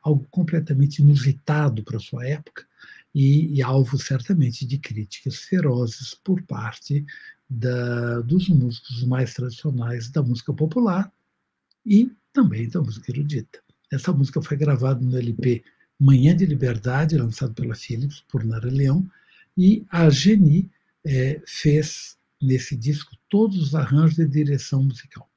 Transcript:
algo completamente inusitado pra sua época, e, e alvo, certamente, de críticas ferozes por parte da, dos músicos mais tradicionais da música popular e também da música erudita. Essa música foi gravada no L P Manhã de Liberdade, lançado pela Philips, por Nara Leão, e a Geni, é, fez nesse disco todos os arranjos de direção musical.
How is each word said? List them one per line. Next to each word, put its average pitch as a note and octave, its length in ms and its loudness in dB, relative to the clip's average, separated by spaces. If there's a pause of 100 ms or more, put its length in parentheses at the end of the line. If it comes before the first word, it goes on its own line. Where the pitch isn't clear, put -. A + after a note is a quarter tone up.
algo D3 300 0
completamente D3 680 0
inusitado C#3 840 4
pra A2 160 -8
sua A#2+ 260 -10
época, D3 400 -10 (480)
e, D3 420 2
e C3+ 60 0
alvo, B2+ 380 0
certamente, C3 640 -2
de C3 120 -6
críticas - 640 -10
ferozes B2 720 -2
por F#3 300 -4
parte A#2 640 -8 (440)
da, A#2+ 720 -4
dos F3+ 280 0
músicos B2 540 0
mais B2+ 300 -2
tradicionais A#2+ 760 -6
da D3 140 -4
música A#2+ 300 -4
popular F#3+ 580 -2 (760)
e A3+ 260 4 (220)
também A#2 340 2
da D#3+ 140 -4
música A2 300 -6
erudita. C#3+ 500 -6 (300)
Essa D3+ 200 -4
música C#3 300 0
foi C#3+ 160 -6
gravada C3+ 420 0
no B2+ 180 -2
L A#2+ 160 -4
P B2 300 -2 (360)
Manhã C#3 360 6
de F#3+ 100 2
Liberdade, C3 720 0
lançado A#2 360 -4
pela A#2 220 -6
Philips, C3 520 -8
por A2 160 -4
Nara A2+ 260 -4
Leão, C#3 400 0 (460)
e G3 340 4
a E3+ 200 4
Geni, F3+ 600 4 (360)
é, C3+ 400 0
fez - 720 -2 (220)
nesse C3 360 0
disco C#3+ 420 -6 (100)
todos G3+ 300 2
os C#3+ 160 -2
arranjos D#3 420 2
de D#3+ 120 2
direção C#3 560 0
musical. - 540 -6